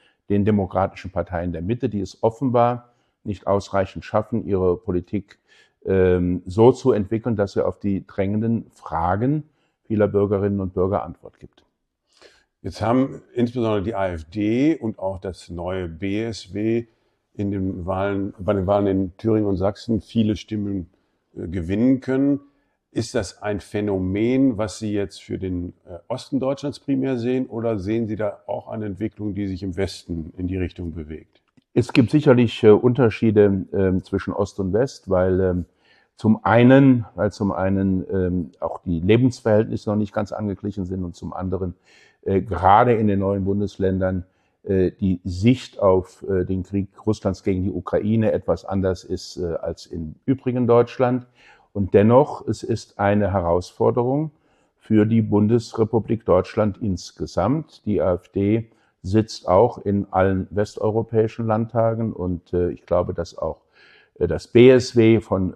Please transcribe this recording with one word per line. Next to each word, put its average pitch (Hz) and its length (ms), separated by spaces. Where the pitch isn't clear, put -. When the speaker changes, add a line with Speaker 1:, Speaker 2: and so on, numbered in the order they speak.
Speaker 1:
den 101 160
demokratischen 95 680
Parteien 87 420
der 82 80
Mitte, 120 260
die 101 140
es - 200
offenbar 120 680
nicht 98 220
ausreichend 98 560
schaffen, 110 420
ihre 92 300
Politik, 90 640
ähm, 90 600
so 113 280
zu 131 180
entwickeln, 107 460
dass 101 160
sie - 120
auf 95 140
die 98 260
drängenden 107 680
Fragen 101 720
vieler 104 240
Bürgerinnen 101 500
und 92 140
Bürger 95 320
Antwort - 340
gibt. - 240
Speaker 2:
Jetzt - 180
haben 127 400
insbesondere 117 480
die 101 140
A 98 140
F 82 160
D 113 500
und 110 240
auch 95 220
das - 280
neue 90 380
B 98 340
S 107 320
W 113 340
in 101 180
den 95 340
Wahlen, 98 540
bei 98 120
den 95 160
Wahlen 101 200
in 95 280
Thüringen 110 320
und 98 80
Sachsen 101 460
viele 107 340
Stimmen, 101 540
äh, 95 140
gewinnen 101 540
können. 139 400
Ist - 240
das 107 260
ein 104 200
Phänomen, 104 960
was 104 220
Sie 107 120
jetzt 101 320
für 95 140
den, 90 320
äh, 90 140
Osten 127 320
Deutschlands 139 400
primär 135 360
sehen, 127 280
oder 113 340
sehen 107 300
Sie 104 80
da 101 300
auch - 200
eine 110 180
Entwicklung, 104 480
die 101 140
sich 95 160
im 92 140
Westen 87 580
in 90 140
die 95 80
Richtung 87 360
bewegt? 78 460
Speaker 1:
Es - 160
gibt 127 200
sicherlich, 127 500
äh, 110 80
Unterschiede, 104 1040
ähm, 95 300
zwischen 98 280
Ost - 280
und 95 140
West, 113 360
weil, 92 300
ähm, 90 260
zum 110 300
einen, 123 720
weil 98 160
zum 101 200
einen, 95 640
ähm, 90 460
auch - 240
die 85 160
Lebensverhältnisse 110 880
noch 104 60
nicht 104 180
ganz 107 180
angeglichen 101 540
sind 92 180
und 87 120
zum - 180
anderen, 92 400
äh, 95 200
gerade 104 520
in 110 140
den 101 100
neuen 98 280
Bundesländern, 95 800
äh, 92 300
die 92 320
Sicht 98 560
auf, 92 500
äh, 92 160
den 95 160
Krieg 98 280
Russlands 101 340
gegen 92 220
die 95 80
Ukraine 104 600
etwas 87 320
anders 95 380
ist, - 340
äh, 82 180
als - 320
im 82 260
übrigen 127 400
Deutschland. 123 580
Und 101 240
dennoch, 117 520
es 110 140
ist - 380
eine 101 340
Herausforderung 117 960
für 107 300
die 113 160
Bundesrepublik 107 1000
Deutschland 95 600
insgesamt. 98 1040
Die 101 120
A 90 140
F - 160
D 104 400
sitzt 107 440
auch 107 300
in 101 320
allen 95 380
westeuropäischen 110 960
Landtagen 113 680
und, 90 400
äh, 87 160
ich - 160
glaube, 87 280
dass 85 240
auch, 80 220
äh, - 100
das 80 200
B 120 220
S 123 260
W 113 240
von 95 360